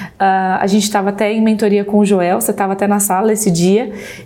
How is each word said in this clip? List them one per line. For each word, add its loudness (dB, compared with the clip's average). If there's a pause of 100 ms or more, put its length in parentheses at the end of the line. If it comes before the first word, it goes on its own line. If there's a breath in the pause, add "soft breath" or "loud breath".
(180 loud breath)
ah, 0
a 0
gente 2
tava 0
até -2
em -2
mentoria 2
com 0
o 4
Joel, 2
você -2
tava -2
até -2
na 2
sala 0
esse -2
dia, 0 (340 loud breath)